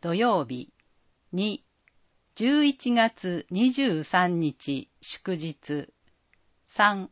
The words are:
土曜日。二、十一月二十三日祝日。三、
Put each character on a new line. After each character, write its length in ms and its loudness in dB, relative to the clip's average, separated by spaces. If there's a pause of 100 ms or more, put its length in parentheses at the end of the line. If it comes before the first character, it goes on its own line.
土 120 -4
曜 300 2
日。 300 -10 (580)
二、 320 -4 (720)
十 320 2
一 240 0
月 600 0
二 200 2
十 340 0
三 360 2
日 500 -4 (100)
祝 360 -8
日。 520 -8 (800)
三、 440 0